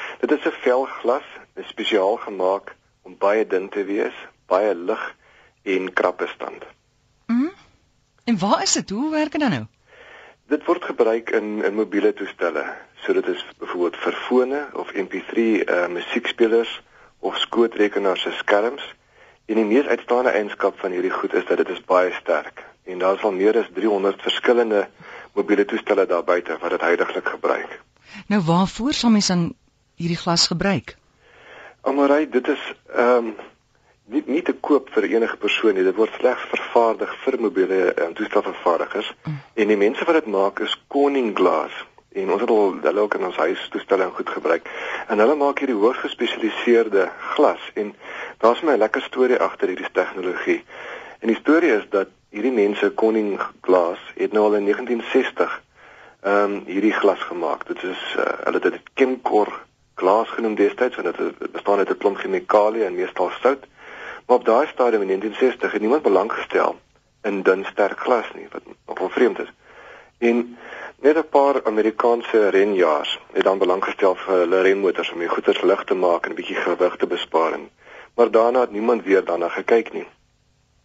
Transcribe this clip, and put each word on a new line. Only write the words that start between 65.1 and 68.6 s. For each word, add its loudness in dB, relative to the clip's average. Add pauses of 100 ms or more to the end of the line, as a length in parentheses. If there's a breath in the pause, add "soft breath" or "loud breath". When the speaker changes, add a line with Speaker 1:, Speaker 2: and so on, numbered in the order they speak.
Speaker 1:
sestig 0
het -4
niemand 2
belang 2
gestel -2 (460)
in -4
dun, 2
sterk -2
glas 0
nie, -14
wat -12 (240)